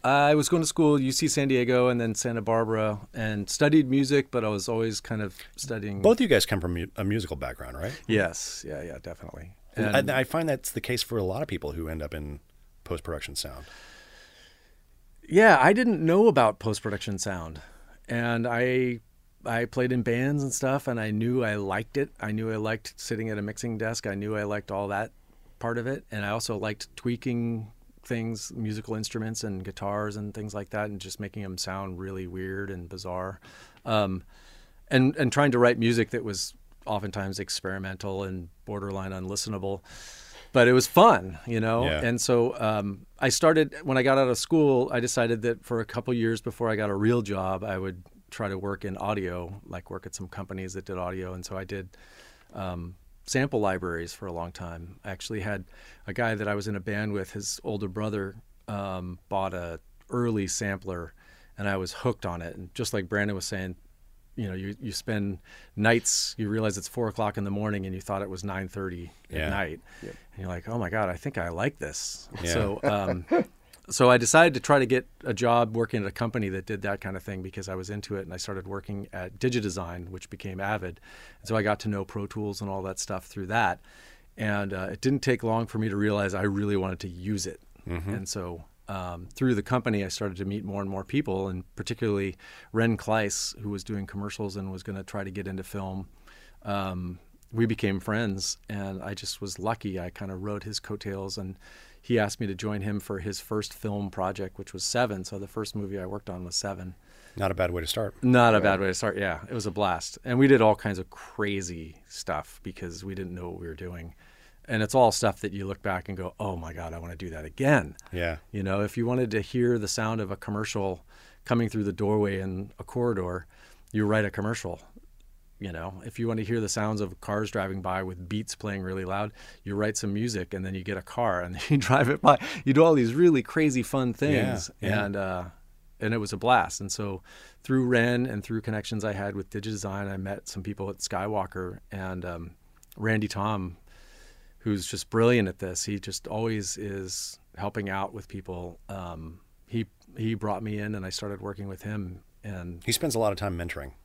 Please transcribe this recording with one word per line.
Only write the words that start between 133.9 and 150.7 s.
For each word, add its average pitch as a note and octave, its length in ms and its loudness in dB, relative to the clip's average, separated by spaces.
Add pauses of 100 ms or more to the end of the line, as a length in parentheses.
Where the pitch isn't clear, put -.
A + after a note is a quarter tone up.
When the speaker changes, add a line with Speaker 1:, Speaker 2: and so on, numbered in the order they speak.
Speaker 2:
Yeah, A2+ 60 -2
Speaker 1:
things. A#2 560 2 (100)
Speaker 2:
yeah. G#2 240 2
Speaker 1:
And, G2+ 120 -2
uh, F#2 280 -2 (560)
and A2 120 0
it A#2 60 0
was G#2 160 -4
a - 20 -6
blast. A2+ 440 4
And G2+ 120 -6
so G2 300 -6 (400)
through C3 240 2
Ren B2 400 6
and G#2+ 180 -4
through A2 180 -2
connections G#2+ 400 -4
I G#2+ 100 0
had G2+ 220 -4
with G2 140 -6
Digidesign, G2+ 600 -6
I G2 80 -6
met F#2+ 280 -6
some G2 160 -10
people G2+ 280 -6
at F#2+ 80 -10
Skywalker, F#2+ 800 -4 (120)
and, F#2 360 -6
um, E2+ 240 -8 (480)
Randy G#2+ 300 2
Tom, G2 500 -2 (800)
who's G2+ 280 -2
just - 220 -8
brilliant A2+ 400 6
at F2+ 120 -6
this. F#2 240 -6
He G#2 140 -4
just - 280 -8
always A2 500 -4
is G2 640 -8 (180)
helping G2+ 320 -4
out G2 240 -2
with G2+ 160 -14
people. F2+ 500 -10 (120)
Um, E2+ 500 -10 (260)
he, A2+ 200 -4 (320)
he A2+ 160 0
brought G#2 280 -4
me G#2+ 160 -4